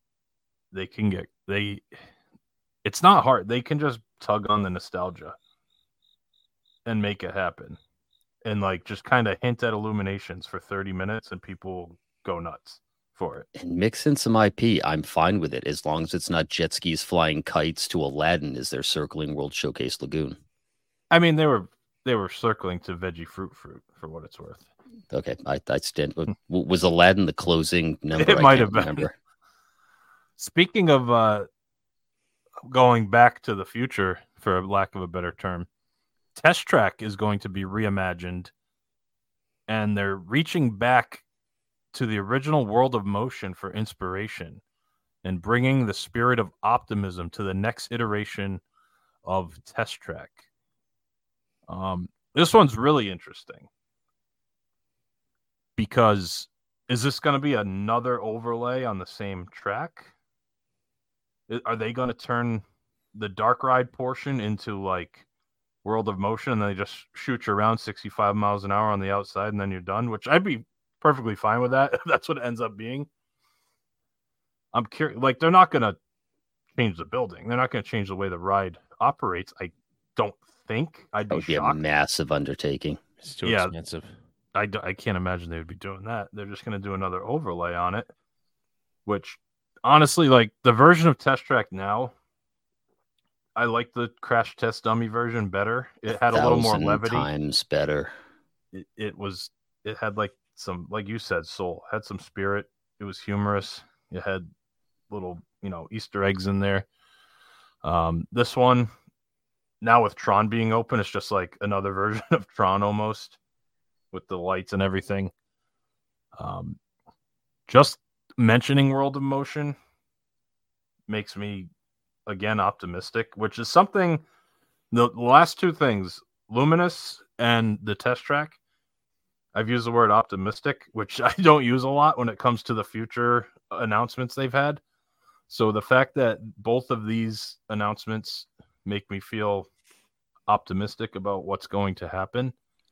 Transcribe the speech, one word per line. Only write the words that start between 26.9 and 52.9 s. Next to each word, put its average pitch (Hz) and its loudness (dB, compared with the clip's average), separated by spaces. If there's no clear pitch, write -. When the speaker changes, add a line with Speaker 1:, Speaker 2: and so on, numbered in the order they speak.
Speaker 2:
the 78 0
closing 82 0
Speaker 1:
<laughs> - -12
Speaker 2:
number? 80 2
Speaker 1:
It 190 4
Speaker 2:
I 160 2
Speaker 1:
might 135 10
Speaker 2:
can't - 6
Speaker 1:
have 107 2
been. 110 0
Speaker 2:
remember. 76 -4
Speaker 1:
Speaking 180 2
of, 127 6
uh, 107 4
going 123 6
back 120 8
to 107 -2
the 95 -4
future, 101 -2
for 92 0
lack 98 -2
of 95 -8
a 90 -6
better 87 -6
term, 87 -8
Test - 2
Track - 2
is 107 -6
going 104 0
to 104 -8
be 95 -6
reimagined, 92 -4
and 107 0
they're 98 -2
reaching 117 -2
back 120 0
to 131 -4
the 107 -2
original 135 0
World 120 2
of 104 -2
Motion 101 -4
for 92 -12
inspiration 95 -8
and 90 -4
bringing 123 2
the 101 -2
spirit 120 0
of 95 -2
optimism 101 -2
to - -8
the 95 -4
next 104 -4
iteration 104 -4
of 87 -4
Test - -6
Track. 78 -14
Um, 92 -8
this 165 4
one's 151 8
really 127 2